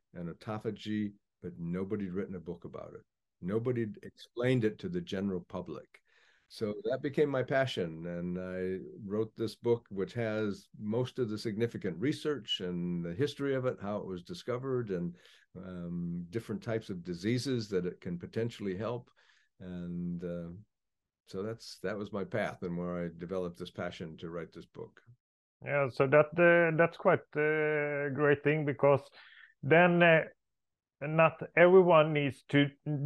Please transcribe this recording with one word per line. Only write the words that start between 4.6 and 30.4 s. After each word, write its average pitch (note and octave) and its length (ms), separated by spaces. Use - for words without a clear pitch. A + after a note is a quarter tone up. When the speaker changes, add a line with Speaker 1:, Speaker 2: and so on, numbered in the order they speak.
Speaker 1:
it G#2+ 160
to G2 80
the F2 120
general F#2 480
public. F2 380
So G#2 220
that C3 180
became D3 260
my C3 140
passion, G#2+ 640
and F2 320
I F#2 440
wrote G#2+ 300
this A2+ 180
book, A#2 360
which F#2+ 240
has G#2+ 540
most A#2 380
of A#2+ 100
the G#2+ 80
significant G#2 600
research C#3+ 640
and F2 440
the E2+ 80
history C#3 420
of B2+ 120
it, A#2 160
how G2+ 160
it E2 80
was F2+ 160
discovered, B2 640
and, F2 260
um, F2 720
different A2 320
types A2+ 260
of F2+ 160
diseases A2+ 640
that F2+ 160
it - 160
can F2 180
potentially G#2+ 600
help. A#2+ 320
And, F2 640
uh, E2+ 280
so F#2+ 160
that's, - 400
that G2+ 160
was G#2 160
my G2 100
path F2+ 380
and F2 160
where F2 260
I E2+ 40
developed F2 400
this F2 120
passion F2 460
to E2+ 140
write E2+ 240
this E2+ 100
book. - 380
Speaker 2:
Yeah, C3+ 280
so C#3 160
that, D3 220
uh, E3+ 400
that's E3 180
quite E3+ 240
a D3+ 800
great C#3+ 280
thing, D3+ 220
because C#3 380
then, E3+ 400
uh, D#3+ 200